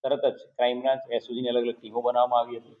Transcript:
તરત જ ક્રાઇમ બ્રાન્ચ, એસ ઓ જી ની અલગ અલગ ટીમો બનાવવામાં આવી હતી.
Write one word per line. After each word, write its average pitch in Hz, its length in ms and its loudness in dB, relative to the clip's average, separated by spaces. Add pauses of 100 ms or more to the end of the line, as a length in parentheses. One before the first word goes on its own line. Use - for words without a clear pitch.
તરત 139 200 0 (120)
જ - 40 -18 (160)
ક્રાઇમ 123 260 2
બ્રાન્ચ, 135 200 0 (140)
એસ 110 140 -2
ઓ 120 40 -6
જી 123 100 -4
ની 120 80 0
અલગ 120 140 2
અલગ 117 100 -4
ટીમો 113 280 -6
બનાવવામાં 123 360 4
આવી 120 200 -6
હતી. - 200 -20